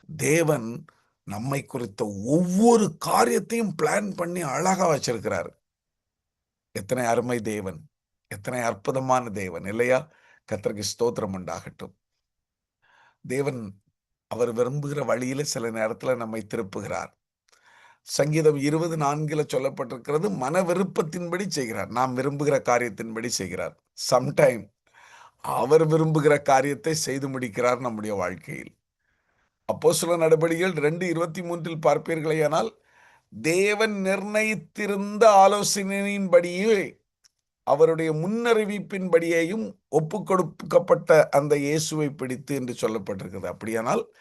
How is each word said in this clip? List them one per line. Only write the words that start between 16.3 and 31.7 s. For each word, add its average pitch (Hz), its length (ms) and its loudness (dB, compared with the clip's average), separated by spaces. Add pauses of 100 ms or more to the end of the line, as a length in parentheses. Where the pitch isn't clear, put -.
திருப்புகிறார். 98 680 -8 (800)
சங்கீதம் 151 540 2
இருபது 160 420 -2
நான்குல 151 560 -2
சொல்லப்பட்டிருக்கிறது, 139 800 -4
மன 143 260 0
விருப்பத்தின்படி 180 880 -2
செய்கிறார், 110 400 -4
நாம் 123 280 0
விரும்புகிற 139 440 0
காரியத்தின்படி 113 640 -2
செய்கிறார். 87 540 -6 (320)
Sometime 131 640 2 (640)
அவர் 143 500 2
விரும்புகிற 156 540 4
காரியத்தை 139 540 2
செய்து 139 340 -4
முடிக்கிறார் 123 500 -2
நம்முடைய 107 360 -6
வாழ்க்கையில். 90 600 -8 (960)
அப்போஸ்தல 170 440 2
நடபடிகள் 165 540 4
ரெண்டு 160 360 0
இருபத்தி 165 360 -2
மூன்றில் 170 340 -8